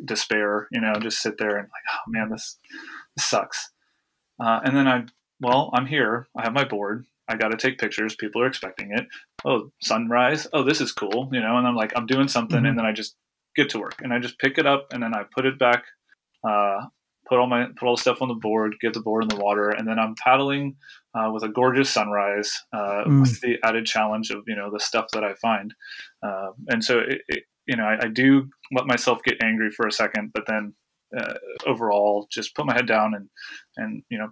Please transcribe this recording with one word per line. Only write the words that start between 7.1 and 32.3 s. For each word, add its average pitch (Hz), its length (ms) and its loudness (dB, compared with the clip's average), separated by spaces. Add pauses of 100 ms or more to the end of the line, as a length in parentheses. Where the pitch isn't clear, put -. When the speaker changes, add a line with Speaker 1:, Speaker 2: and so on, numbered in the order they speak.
Speaker 1:
I 113 80 -2
gotta 110 200 0
take 131 220 -2
pictures. 107 380 -4
People 110 260 -4
are 127 40 4
expecting 101 460 -6
it. 117 140 -2 (380)
Oh, 120 260 -2 (100)
sunrise. 120 720 2
Oh, 151 120 2
this - 160 2
is 120 120 -2
cool, 113 400 -4
you 127 80 0
know, 113 160 0
and 123 100 4
I'm 120 100 2
like, 110 200 0
I'm 120 100 -2
doing 135 220 2
something, 123 300 0
Speaker 2:
Mm-hmm. 131 80 4
Speaker 1:
and 135 120 2
then 113 80 0
I 110 60 2
just 107 240 -8 (400)
get 160 140 4
to - 80 -4
work, - 240 -8
and 127 100 -2
I 120 60 2
just 123 220 -6
pick 135 180 2
it 151 80 2
up, 139 260 2
and 123 100 -6
then 113 120 -2
I 104 80 -4
put 127 240 -4
it 135 120 0
back, 120 260 4 (640)
uh, 104 400 0 (420)
put 127 100 4
all 123 80 6
my, 123 200 2 (100)
put 127 100 -4
all 120 100 4
the - 60 -6
stuff 123 180 2
on 131 80 -2
the 123 60 -4
board, 110 460 -2
get 113 120 0
the 110 80 -6
board 110 220 0
in 110 60 -2
the 104 140 -2
water, 104 280 2
and 107 180 -4
then 110 100 0
I'm 110 180 -2
paddling, 139 600 2 (380)
uh, 110 180 -2
with 110 120 -6
a 107 40 -4
gorgeous 127 400 2
sunrise, 104 640 0 (200)
uh, 101 340 -2
Speaker 2:
Mm. 139 160 8
Speaker 1:
with 123 180 4
the 120 220 0
added 113 240 0
challenge 107 440 0
of, 104 160 -6
you 110 100 -6
know, 101 140 -6
the 104 100 -6
stuff 110 320 -2
that 107 120 -2
I 98 100 -2
find. 107 380 0 (500)
Uh, 98 280 -6 (180)
and 117 160 0
so, 123 140 4
it, 131 300 -2
it, 151 160 -4 (220)
you 131 100 -2
know, 113 80 0
I, 110 200 0
I 113 40 -2
do 135 420 6 (220)
let 127 140 0
myself 120 360 2
get 120 200 0
angry 110 280 2
for 113 160 -2
a 104 60 -2
second, 107 420 -2
but 107 120 -4
then, 107 280 -4 (420)
uh, - 180 -6 (320)
overall, 104 640 2